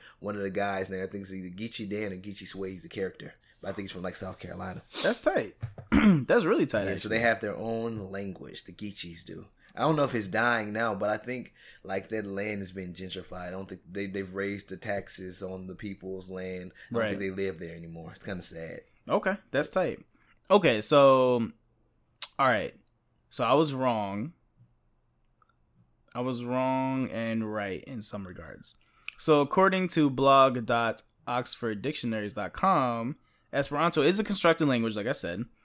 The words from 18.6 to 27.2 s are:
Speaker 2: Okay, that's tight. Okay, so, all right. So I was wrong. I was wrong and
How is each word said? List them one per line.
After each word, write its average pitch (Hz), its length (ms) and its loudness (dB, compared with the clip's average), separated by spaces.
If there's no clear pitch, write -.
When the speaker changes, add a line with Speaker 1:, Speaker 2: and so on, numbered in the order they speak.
Speaker 2:
Okay, 196 300 0
that's 151 200 0
tight. 160 300 0
Okay, 156 320 6
so, 131 680 8
all 135 100 4
right. 104 260 2
So - 140 -4
I 120 100 4
was 151 180 4
wrong. 117 640 -2
I 123 60 -4
was 123 240 -4
wrong 131 640 0
and 113 420 -4